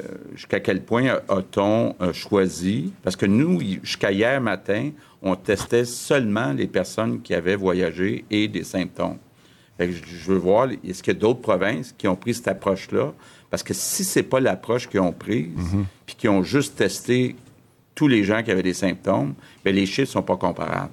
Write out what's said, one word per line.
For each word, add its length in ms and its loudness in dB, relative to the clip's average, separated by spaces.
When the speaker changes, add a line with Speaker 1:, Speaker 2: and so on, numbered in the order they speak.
Speaker 1:
jusqu'à 240 -2
quel 240 0
point 340 2
a-t-on, 720 2
euh, 120 0
choisi... 800 0
Parce 140 -2
que 100 0
nous, 340 4
y-, 220 -4
jusqu'à 300 -2
hier 280 2
matin, 500 -2
on 120 0
testait 500 0
seulement 680 0
les 140 -2
personnes 560 -2
qui 120 -4
avaient 220 0
voyagé 720 0
et 160 2
des 160 -4
symptômes. 540 -4
Fait 100 2
que 40 -2
je, 120 -8
je 260 -8
veux 80 6
voir, 300 4
est-ce 160 -10
qu'il 120 0
y 20 -8
a 20 -12
d'autres 220 2
provinces 560 0
qui 100 -4
ont 80 4
pris 200 -4
cette 120 -6
approche-là ? 680 -2
Parce 120 -4
que 120 -4
si 300 -4
c'est 180 0
pas 160 2
l'approche 500 0
qu'ils 120 0
ont 120 2
prise, 440 -2
Speaker 2:
Mhm. 300 -2
Speaker 1:
puis 100 -16
qui 120 0
ont 160 4
juste 320 -2
testé 580 0
tous 100 4
les 160 6
gens 200 2
qui 80 -2
avaient 120 2
des 120 0
symptômes, 600 0
ben, 100 2
les 120 4
chiffres 260 -2
sont 100 0
pas 140 0
comparables, 560 -4